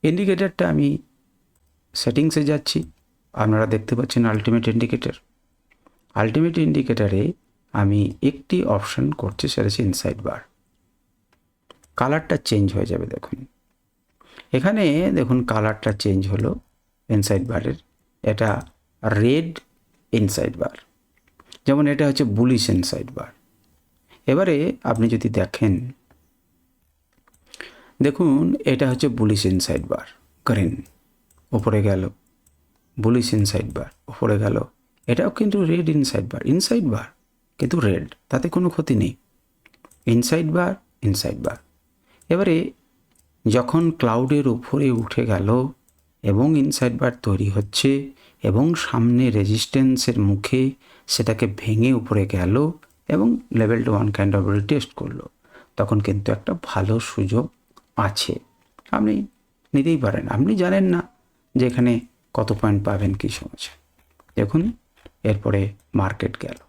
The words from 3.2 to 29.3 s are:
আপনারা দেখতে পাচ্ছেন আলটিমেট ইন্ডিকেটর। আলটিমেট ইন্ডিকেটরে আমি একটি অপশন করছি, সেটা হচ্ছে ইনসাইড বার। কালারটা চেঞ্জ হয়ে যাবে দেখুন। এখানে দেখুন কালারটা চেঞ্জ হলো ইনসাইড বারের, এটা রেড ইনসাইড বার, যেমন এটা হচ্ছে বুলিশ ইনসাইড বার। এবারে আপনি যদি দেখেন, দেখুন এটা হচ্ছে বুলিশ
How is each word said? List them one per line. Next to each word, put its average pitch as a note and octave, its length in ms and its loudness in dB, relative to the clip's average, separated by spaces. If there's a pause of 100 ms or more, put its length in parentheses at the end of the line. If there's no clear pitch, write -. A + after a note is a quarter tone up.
আপনারা A2 400 2
দেখতে G#2+ 240 -4
পাচ্ছেন B2 240 0 (100)
আলটিমেট A2 400 0
ইন্ডিকেটর। A#2 420 -2 (1040)
আলটিমেট D3+ 360 0 (100)
ইন্ডিকেটরে A2+ 560 0 (520)
আমি G#2 260 2 (300)
একটি - 260 -4 (200)
অপশন B2+ 280 -4 (160)
করছি, - 320 -6
সেটা G#2 160 0
হচ্ছে G#2 200 -2
ইনসাইড - 380 -4
বার। - 140 -6 (1600)
কালারটা D3 380 0 (120)
চেঞ্জ G#2 180 2 (100)
হয়ে F#2+ 160 -2
যাবে E2+ 220 -4
দেখুন। - 240 -12 (1160)
এখানে G3 280 2 (340)
দেখুন B2 200 2 (120)
কালারটা G#2+ 400 0 (120)
চেঞ্জ F#2+ 180 2 (120)
হলো G#2 180 -2 (580)
ইনসাইড G2+ 420 2
বারের, - 280 -4 (460)
এটা G#2+ 260 0 (520)
রেড A#2+ 480 2 (640)
ইনসাইড G#2 500 0
বার, - 140 -6 (880)
যেমন C#3+ 260 4
এটা C#3+ 160 0
হচ্ছে C#3 160 0 (140)
বুলিশ A#2+ 260 4 (100)
ইনসাইড - 420 -2
বার। - 140 -12 (960)
এবারে E3 300 2 (340)
আপনি A2+ 240 2
যদি A2+ 140 0 (120)
দেখেন, G2 320 0 (2250)
দেখুন C#3+ 420 2 (300)
এটা C3+ 180 0
হচ্ছে B2+ 180 0 (100)
বুলিশ G#2+ 240 2 (100)